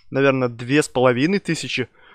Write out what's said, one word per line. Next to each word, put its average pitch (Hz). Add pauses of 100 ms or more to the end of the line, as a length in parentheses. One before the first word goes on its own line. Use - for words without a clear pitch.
(120)
наверное, 131
две 123
с -
половиной 131
тысячи 135 (280)